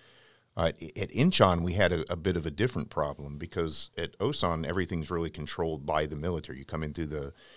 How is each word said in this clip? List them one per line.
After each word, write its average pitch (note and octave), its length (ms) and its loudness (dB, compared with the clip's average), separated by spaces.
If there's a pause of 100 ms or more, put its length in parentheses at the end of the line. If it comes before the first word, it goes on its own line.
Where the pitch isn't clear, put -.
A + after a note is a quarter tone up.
(560)
Uh, E2+ 160 2 (100)
at, - 0 - (200)
at - 100 -4
Incheon, G#2+ 500 6
we F2 120 0
had F2+ 180 4
a, E2 200 0
a E2 40 0
bit F2 200 0
of D#2+ 80 -2
a D#2+ 60 -2
different D#2+ 400 -2
problem D2 480 -4
because D#2+ 580 -4
at E2+ 220 -6
osan, F2+ 480 0
everything's E2+ 460 -2
really E2 180 0
controlled D#2 560 -4
by D#2 200 2
the D2+ 100 -6
military. D2+ 420 -4
You C#2 60 -14
come D#2 180 -6
in D2+ 100 -4
through D#2+ 140 -4
the, D2 260 -6 (240)